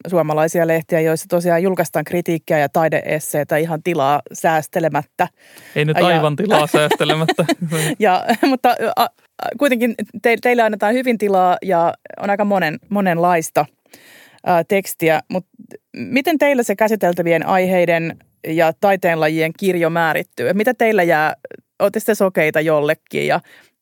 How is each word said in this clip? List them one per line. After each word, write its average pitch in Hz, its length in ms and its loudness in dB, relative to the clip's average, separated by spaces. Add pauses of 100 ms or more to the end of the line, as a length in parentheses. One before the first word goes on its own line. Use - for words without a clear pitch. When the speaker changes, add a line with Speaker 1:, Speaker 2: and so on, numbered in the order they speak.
Speaker 1:
suomalaisia 160 600 0
lehtiä, 165 320 0
joissa 160 300 0
tosiaan 170 340 0
julkaistaan 170 420 -2
kritiikkiä 170 540 -2
ja 143 100 0
taideesseitä 156 880 -2
ihan 160 260 -4
tilaa 147 380 0 (120)
säästelemättä. 160 960 -2 (480)
Speaker 2:
Ei 151 100 0
nyt 156 120 -2
Speaker 1:
Ja - 100 4
Speaker 2:
aivan 156 280 2
tilaa 165 320 2
säästelemättä. 156 800 0 (280)
Speaker 1:
<laughs> 156 260 -2
Ja, 185 260 2 (200)
mutta, 254 300 2 (200)
a, - 80 2
a, 220 40 0 (500)
kuitenkin 240 380 0 (260)
te-, 233 200 2
teille 247 200 2
annetaan 214 320 0
hyvin 247 240 0
tilaa 190 440 2
ja 170 320 0 (260)
on 202 100 -4
aika 202 160 0
monen-, 180 340 -2 (100)
monenlaista, 175 760 0 (800)
ää, 175 180 2
tekstiä. 170 560 0 (120)
Mut 185 140 -4 (520)
miten 277 400 -2
teillä 285 260 2
se 208 120 -2
käsiteltävien 175 720 0
aiheiden 175 720 0 (300)
ja 160 340 2
taiteenlajien 160 800 0
kirjo 180 300 0
määrittyy? 160 600 -2
Et 185 80 -2
mitä 220 160 0
teillä 220 300 2
jää, 156 300 2 (460)
ootte 202 260 0
te 214 100 2
sokeita 165 460 0
jollekin 151 680 -2
ja, 156 120 0 (420)